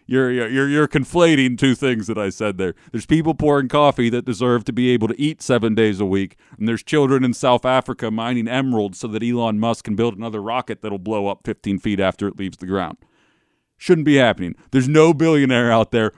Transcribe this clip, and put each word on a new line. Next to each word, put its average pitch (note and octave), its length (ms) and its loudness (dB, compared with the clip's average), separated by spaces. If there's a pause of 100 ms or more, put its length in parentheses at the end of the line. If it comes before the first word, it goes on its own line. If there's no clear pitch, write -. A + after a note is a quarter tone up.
You're, B2+ 260 0
you're, A#2+ 180 -2
you're, C3+ 180 0
you're D3 220 2
conflating C#3+ 680 2
two C3 180 4
things A#2 320 -2
that A2 100 -4
I G2+ 120 -2
said G2+ 280 -4
there. F#2 180 -4 (160)
There's A2+ 140 -8
people D#3+ 280 2
pouring C#3+ 360 0
coffee C#3+ 400 2
that A#2 160 -2
deserve A#2+ 400 0
to C3 80 -4
be B2 160 0
able A2+ 180 2
to G#2+ 140 -4
eat D#3 200 -2
seven A2+ 340 0
days G#2 260 2
a G#2 40 0
week, G2 300 -2 (220)
and G#2+ 100 -4
there's A2+ 160 -2
children C#3 400 2
in B2 100 0
South B2 300 2
Africa B2+ 480 -2
mining A2+ 380 -4
emeralds A#2+ 500 -2
so B2 80 -8
that A2 160 -6
Elon A#2 360 -2
Musk A2+ 260 -2
can G#2+ 100 -4
build A2+ 220 -2
another A2 240 -8
rocket A2+ 400 -6
that'll G2+ 180 -8
blow G2+ 280 -4
up - 180 -8
fifteen G2 340 -6
feet G2+ 220 -2
after F#2+ 260 -2
it F#2+ 100 -8
leaves F#2+ 200 -10
the - 80 -14
ground. F#2 320 -6 (800)
Shouldn't D#3+ 280 0
be C#3+ 120 4
happening. F#2+ 380 0 (140)
There's C3 180 0
no D#3 240 6
billionaire C3+ 600 2
out A2 180 2
there A2 280 0